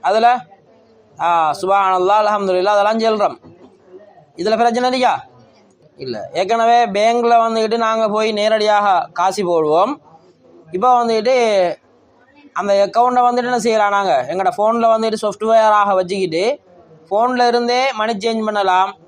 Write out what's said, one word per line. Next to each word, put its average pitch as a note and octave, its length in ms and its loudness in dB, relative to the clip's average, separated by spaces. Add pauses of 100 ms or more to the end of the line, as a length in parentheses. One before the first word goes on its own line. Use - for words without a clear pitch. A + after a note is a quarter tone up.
அதுல, A3+ 380 2 (800)
ஆ, D#3+ 420 0
சுப்ஹானல்லாஹ், F#3+ 600 2
அல்ஹம்துலில்லாஹ், G3+ 580 0
அதெல்லாம் A3 200 0
சொல்றோம். G#3 540 -2 (840)
இதுல G#3+ 220 -2
பிரச்சனை A#3+ 320 0
இருக்கா? B3 360 -2 (720)
இல்ல. A#2 360 -12
ஏற்கனவே A3+ 520 2
பேங்க்ல A#3 480 2 (120)
வந்துகிட்டு A3+ 320 -2
நாங்க A3+ 320 0
போய் G#3+ 220 -2
நேரடியாக G#3 840 0
காசு F#3+ 300 -2
போடுவோம். F3 520 2 (760)
இப்ப A#3+ 340 2
வந்துகிட்டு A3+ 300 0 (1160)
அந்த G3+ 200 -2
அக்கவுண்ட்டை A#3 500 2
வந்துட்டு A#3+ 140 2
என்ன B3 220 -2
செய்யலாம்? G#3+ 300 0
நாங்க F#3 400 0
எங்கட F#3 280 -2
போன்ல A3+ 300 0
வந்துட்டு A3+ 340 0
சாஃப்ட்வேராக G#3+ 720 2
வச்சுக்கிட்டு F#3 640 -2 (500)
போன்ல B3 380 0
இருந்தே A#3+ 440 0
மணி A3 220 -4
சேஞ்ச் A3+ 300 -4
பண்ணலாம். G3 520 0 (120)